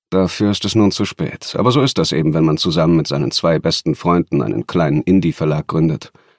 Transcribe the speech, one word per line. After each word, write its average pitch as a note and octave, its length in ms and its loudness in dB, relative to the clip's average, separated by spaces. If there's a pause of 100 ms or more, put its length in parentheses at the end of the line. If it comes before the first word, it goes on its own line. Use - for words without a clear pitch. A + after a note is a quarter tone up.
(100)
Dafür F#2+ 400 0
ist - 140 -4
es G2+ 100 -4
nun G#2 160 4
zu G#2 140 -2
spät. - 520 -8
Aber A2 140 2
so C3 120 2
ist C3+ 160 0
das E3 140 0
eben, D#2 220 0
wenn D#2+ 100 2
man D#2 140 2
zusammen E2+ 380 2
mit D2+ 100 0
seinen C#2+ 240 -2
zwei E2 280 0
besten D#2 360 -2
Freunden E2 480 0
einen A1 240 -4
kleinen D#2 360 0
Indie-Verlag E2 680 0
gründet. D#2+ 440 -2 (260)